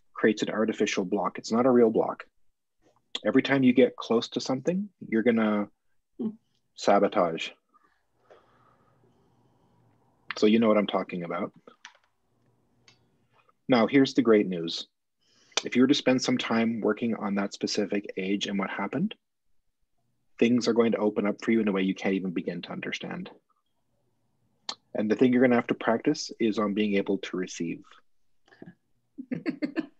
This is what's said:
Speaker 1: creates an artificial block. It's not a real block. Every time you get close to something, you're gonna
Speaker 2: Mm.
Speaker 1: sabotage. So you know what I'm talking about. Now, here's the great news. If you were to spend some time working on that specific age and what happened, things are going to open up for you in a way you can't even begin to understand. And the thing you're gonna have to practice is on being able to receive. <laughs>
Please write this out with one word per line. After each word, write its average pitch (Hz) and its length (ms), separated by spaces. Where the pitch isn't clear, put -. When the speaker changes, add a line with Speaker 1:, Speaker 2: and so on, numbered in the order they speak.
Speaker 1:
creates 110 280
an - 80
artificial 107 540
block. 92 340
It's - 120
not 117 160
a 131 40
real 120 200
block. - 340
Every 131 160
time 135 220
you 127 80
get 120 240
close - 320
to - 120
something, 170 480
you're 110 160
gonna 110 440
Speaker 2:
Mm. - 160
Speaker 1:
sabotage. 98 760
So 107 80
you 110 120
know 117 100
what 107 100
I'm 101 80
talking 92 380
about. 87 280
Now, 117 180
here's 135 280
the 143 80
great 107 240
news. 82 400
If - 120
you 123 60
were 131 60
to 143 60
spend 131 260
some 127 180
time 113 420
working 107 340
on 101 220
that 101 180
specific 104 600
age 101 300
and - 120
what 190 120
happened, 214 440
things 120 280
are 117 60
going 113 200
to - 60
open 104 280
up 104 180
for 117 80
you 113 80
in 104 80
a 101 40
way 95 100
you 95 120
can't 98 200
even 92 180
begin 87 300
to - 100
understand. - 580
And 107 160
the 107 60
thing 127 160
you're 123 100
gonna 123 120
have 120 140
to 135 60
practice - 680
is 113 180
on 104 160
being 104 220
able 98 220
to - 180
receive. 87 460
<laughs> 202 120